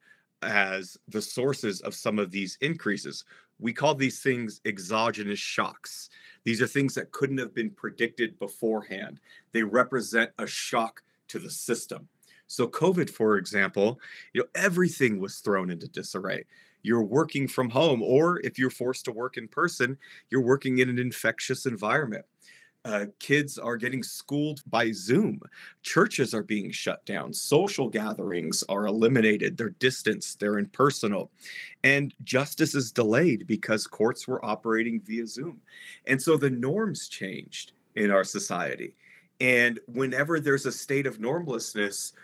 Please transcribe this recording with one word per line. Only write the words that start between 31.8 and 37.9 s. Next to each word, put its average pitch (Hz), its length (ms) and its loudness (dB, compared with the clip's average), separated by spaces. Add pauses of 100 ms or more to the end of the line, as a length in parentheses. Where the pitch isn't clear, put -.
And 139 280 4 (120)
justice 143 500 0
is 131 160 0
delayed 120 560 4
because 107 400 0
courts - 400 0
were 127 180 -4
operating 113 560 0
via 110 280 -6
Zoom. 117 320 -12 (480)
And 135 120 4
so 160 160 4
the 139 140 4
norms 120 560 -2
changed - 640 -12 (240)